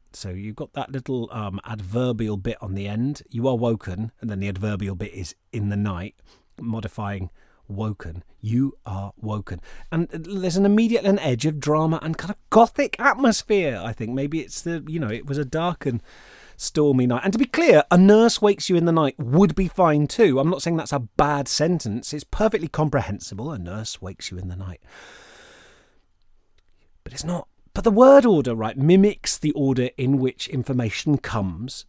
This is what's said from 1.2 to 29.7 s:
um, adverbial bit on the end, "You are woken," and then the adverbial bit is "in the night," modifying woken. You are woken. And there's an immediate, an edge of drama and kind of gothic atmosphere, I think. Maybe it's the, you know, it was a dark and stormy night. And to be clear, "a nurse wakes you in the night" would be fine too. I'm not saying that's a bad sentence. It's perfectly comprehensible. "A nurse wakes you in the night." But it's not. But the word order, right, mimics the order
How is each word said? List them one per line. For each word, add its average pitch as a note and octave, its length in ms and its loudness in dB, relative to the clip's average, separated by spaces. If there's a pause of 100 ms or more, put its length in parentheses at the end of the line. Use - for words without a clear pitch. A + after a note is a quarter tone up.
um, G2+ 320 -8
adverbial A2 720 -4
bit G#2 240 -6
on G2 140 -8
the G2+ 140 -6
end, A#2+ 420 -4
"You A#2 180 -2
are B2+ 80 0
woken," A2 640 -4
and A#2 80 -8
then G2 120 -6
the G2+ 80 -4
adverbial G2 460 -4
bit G2+ 180 -10
is F2+ 220 -12 (180)
"in G2+ 160 -4
the G2+ 80 -2
night," G2+ 380 -4 (460)
modifying G#2 720 -6 (380)
woken. G2+ 560 -8 (160)
You B2 440 -2
are G2 320 -8
woken. G#2+ 440 -10 (320)
And E3 160 -2
there's F3+ 480 -6
an G3 100 4
immediate, A3 380 4
an G3 160 4
edge B2+ 260 -2
of D#3 140 -2
drama D#3 420 0
and D#3+ 160 -6
kind E3+ 120 -10
of - 60 -8 (140)
gothic - 480 4
atmosphere, G#3 840 2
I A2+ 100 -8
think. A2 200 -8
Maybe C#3+ 280 -4
it's - 220 -10
the, E3 260 -6
you D#3+ 100 -6
know, A#2+ 120 -4
it A2+ 160 -8
was C#3 120 -6
a D3 60 -4
dark D#3+ 420 -4
and A#2+ 160 -2 (540)
stormy C3+ 500 2
night. B2 160 0
And F#3+ 100 0
to A3 60 -2
be C4+ 60 4
clear, A#3+ 460 6
"a F3+ 60 6
nurse G#3+ 460 6
wakes G3+ 260 2
you F3+ 80 2
in E3+ 100 2
the E3 60 2
night" D#3 260 2
would D#3 360 4
be F#3+ 140 0
fine D3+ 380 2
too. D3 340 4
I'm D#3 100 2
not F3+ 120 -4
saying E3+ 140 -2
that's D3 160 -6
a C#3+ 60 -2
bad C#3+ 500 0
sentence. D3+ 640 -2
It's D3+ 120 -10
perfectly G#3 440 0
comprehensible. C3+ 840 -4
"A A#2 60 -10
nurse F#2+ 440 -10
wakes F#2+ 280 -12
you F2+ 80 -10
in F#2 100 -8
the F2+ 80 -10
night." F2 240 -12 (2250)
But - 80 -16
it's C#3 120 -10
not. F3 220 -4 (260)
But - 120 -6
the A3 80 4
word B3+ 340 10
order, B2+ 300 2
right, A2 200 -4
mimics F#3+ 640 4
the D3+ 140 -2
order B2+ 440 0